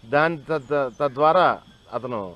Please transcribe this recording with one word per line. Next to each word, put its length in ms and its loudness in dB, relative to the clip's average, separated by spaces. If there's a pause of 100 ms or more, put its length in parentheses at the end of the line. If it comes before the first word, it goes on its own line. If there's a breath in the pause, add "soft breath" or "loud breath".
(120)
దాని 240 2 (140)
తద్-, 400 -4 (100)
తద్వారా 600 2 (320)
అతను 280 -8 (160)